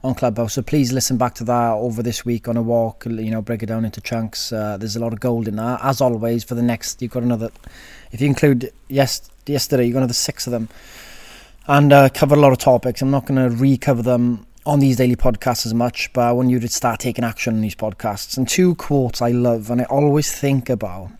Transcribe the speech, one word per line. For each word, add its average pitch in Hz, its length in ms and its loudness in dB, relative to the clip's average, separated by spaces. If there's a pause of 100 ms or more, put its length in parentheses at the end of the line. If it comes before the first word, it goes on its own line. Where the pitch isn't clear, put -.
on 131 120 -2
Clubhouse. 113 400 -2
So 131 60 -2
please 135 300 0
listen 131 240 -2
back 123 200 0
to 113 100 -10
that 120 260 0
over 113 320 -4
this 117 220 -6
week 120 240 -4
on 117 80 0
a 117 40 0
walk, 113 440 -2
you 110 260 -4
know, 110 100 -4
break 110 220 -6
it 107 40 -8
down 113 180 -4
into 107 160 -8
chunks. 113 500 -6
Uh, 107 240 -4
there's 107 220 -8
a - 20 -4
lot 117 140 -4
of 107 80 -10
gold 117 260 -2
in 104 80 -6
that. 120 260 -4
As 135 200 -2
always, 117 420 0
for 123 120 -8
the 117 60 -2
next, 120 400 -2
you've 120 100 -8
got 123 120 -4
another, 113 280 -2 (600)
if 110 80 -12
you 143 80 2
include 135 460 2 (160)
yes-, 135 400 -2 (180)
yesterday, 135 380 0
you've 120 80 0
got 131 60 0
another 123 140 0
six - 320 -4
of 123 60 -6
them. 113 160 -4 (1000)
And, 143 260 6
uh, 139 160 10
covered 147 280 4
a 151 40 6
lot 139 100 8
of 127 60 2
topics. 123 440 2
I'm 135 100 0
not 139 160 -2
gonna 131 220 2
recover 127 520 2
them 120 440 0 (200)
on 147 160 2
these 131 160 4
daily 123 180 2
podcasts 120 500 0
as 113 80 -4
much, 120 380 -2
but 120 140 2
I 120 80 2
want 127 160 2
you 123 100 2
to 117 80 -4
start 113 320 -2
taking 120 240 -4
action 113 320 -4
on 110 60 0
these 107 140 -4
podcasts. - 640 -6
And 131 80 0
two 180 300 2
quotes 131 460 -2
I 120 80 0
love, 120 420 0
and 120 80 0
I 123 60 -2
always 147 520 0
think 139 320 0
about 98 500 -6